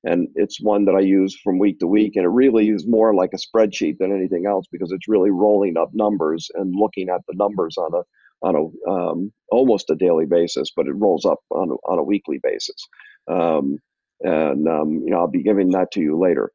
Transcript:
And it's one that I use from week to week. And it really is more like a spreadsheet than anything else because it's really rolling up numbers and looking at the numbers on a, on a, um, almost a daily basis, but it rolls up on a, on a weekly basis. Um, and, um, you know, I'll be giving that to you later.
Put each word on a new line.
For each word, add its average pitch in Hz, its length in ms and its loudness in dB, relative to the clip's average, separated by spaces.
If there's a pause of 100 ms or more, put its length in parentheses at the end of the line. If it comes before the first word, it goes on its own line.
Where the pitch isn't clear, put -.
And 87 320 -2
it's - 260 -4
one 101 260 0
that 95 100 4
I 95 40 4
use 98 380 2
from 92 200 -2
week 98 200 0
to 90 80 -2
week. 104 300 2
And 95 80 0
it 87 60 2
really 113 400 4
is 98 180 -2
more 110 260 4
like 92 180 2
a 92 40 -10
spreadsheet 101 640 0
than 95 140 0
anything 92 340 -2
else 98 260 -2
because 85 180 -8
it's 92 160 -8
really 104 240 4
rolling 101 460 2
up 85 160 0
numbers 85 640 -2
and 92 200 -4
looking 98 340 -2
at 92 200 -4
the 82 80 -12
numbers 95 400 -2
on 82 180 -4
a, 87 80 -2 (420)
on 87 120 0
a, 80 340 -4
um, 90 420 -4 (180)
almost 113 400 2
a 78 40 2
daily 82 320 2
basis, 85 480 0
but 69 140 -2
it 71 60 -4
rolls 98 300 0
up 90 140 2 (120)
on 90 200 -4
a, 65 40 -4 (140)
on 87 120 0
a - 20 -2
weekly 76 400 -4
basis. - 400 -6 (460)
Um, 80 500 0 (440)
and, 78 440 0
um, 78 380 0
you 82 60 -4
know, 92 80 0
I'll 85 100 2
be 90 160 -2
giving 98 260 2
that 92 220 0
to 101 80 -4
you 78 180 0
later. 80 360 2